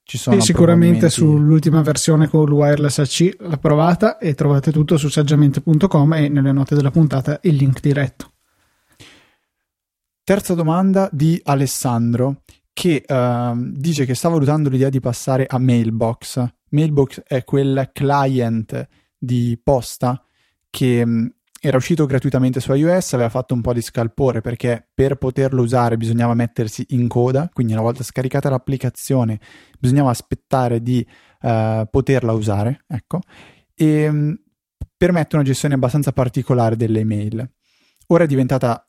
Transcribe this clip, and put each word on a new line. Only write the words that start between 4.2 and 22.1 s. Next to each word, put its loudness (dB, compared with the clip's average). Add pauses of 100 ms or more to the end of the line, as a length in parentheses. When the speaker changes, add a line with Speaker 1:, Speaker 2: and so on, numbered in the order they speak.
Speaker 2:
trovate 0
tutto 2
su -2
saggiamente 2
punto 2
com 4
e 0
nelle 2
note 0
della 2
puntata 0
il 2
link 0
diretto. -4 (1900)
Speaker 1:
Terza -2
domanda 0
di 0
Alessandro -2 (320)
che, -2
ehm, -2
dice -2
che -2
sta -4
valutando 0
l'idea 0
di -2
passare -2
a -4
Mailbox. -2 (260)
Mailbox 0
è -4
quel 0
client -2 (300)
di -4
posta -2 (460)
che, 0
mm, 0 (380)
era 2
uscito 0
gratuitamente 0